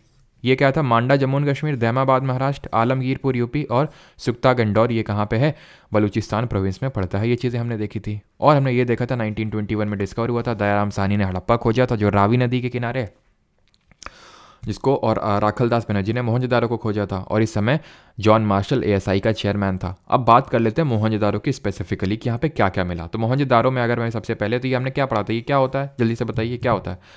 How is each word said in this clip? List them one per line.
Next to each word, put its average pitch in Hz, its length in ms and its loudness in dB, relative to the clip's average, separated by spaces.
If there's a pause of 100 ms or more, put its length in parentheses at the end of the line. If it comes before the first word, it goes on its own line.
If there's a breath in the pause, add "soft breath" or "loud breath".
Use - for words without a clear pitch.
(440)
ये 127 120 4
क्या 135 160 4
था, 156 100 0
मांडा 123 340 4
जम्मू 135 220 2
एंड 147 100 0
कश्मीर, 143 280 -2
दैमाबाद 127 460 2
महाराष्ट्र, 135 520 -2
आलमगीरपुर 127 600 0
यूपी 120 280 -2
और 135 280 0 (260 loud breath)
सुक्ता 127 340 2
गंडौर, 113 400 2
ये 113 100 0
कहाँ 104 240 -2
पे 113 100 -2
है, 151 200 0 (360 loud breath)
बलूचिस्तान 107 540 0
प्रोविंस 95 360 -2
में 135 100 -4
पड़ता 98 260 -4
है। 110 100 0
ये 120 80 2
चीज़ें 120 240 -4
हमने 117 160 -4
देखी 104 240 -6
थी। 104 200 -8 (200)
और 147 160 4
हमने 135 160 2
ये 123 120 2
देखा 120 220 0
था 127 100 -4
नाइनटीन 110 340 -4
ट्वेंटी 107 240 -4
वन 104 140 0
में 104 100 -4
डिस्कवर 117 300 -4
हुआ 120 140 -2
था, 117 120 -2
दयाराम 104 360 0
साहनी 101 260 0
ने 104 80 0
हड़प्पा 92 320 0
खोजा 117 300 2
था 123 100 -2
जो 104 120 2
रावी 101 280 4
नदी 123 240 0
के 123 80 -4
किनारे 120 320 -4
है, - 140 -8 (1500 loud breath)
जिसको, 131 320 -2
और, 110 220 0
अ, 101 200 0
राखलदास 117 500 0
बनर्जी 101 240 -2
ने 123 100 -2
मोहनजोदारो 120 460 0
को 117 80 -2
खोजा 107 300 -2
था। 95 120 -4
और 107 240 0
इस 110 120 -2
समय 117 260 0 (400 loud breath)
जॉन 107 220 4
मार्शल 104 420 0
एएसआई 98 360 2
का 113 120 0
चेयरमैन 98 460 -2
था। 90 300 -8
अब 120 160 0
बात 120 260 6
कर 123 80 0
लेते 113 240 0
हैं 156 60 0
मोहनजोदारो 107 500 0
की 135 140 -2
specifically 98 640 -4
कि 117 120 -6
यहाँ 117 100 -2
पे 160 100 -2
क्या-क्या 98 360 0
मिला। 87 220 -6
तो 107 120 -8
मोहनजोदारो 123 520 2
में 127 120 -2
अगर 117 160 0
मैं 113 120 -2
सबसे 113 240 -6
पहले, 107 240 -2
तो 131 100 -4
ये 127 60 0
हमने 127 160 -2
क्या 135 160 -2
पढ़ा 113 160 0
था, 110 100 -4
ये 117 80 0
क्या 139 160 -2
होता 135 260 0
है, 139 160 -10
जल्दी 117 180 2
से 123 80 0
बताइए 117 320 -2
क्या 123 160 0
होता 92 180 -2
है। 92 100 -10 (160 loud breath)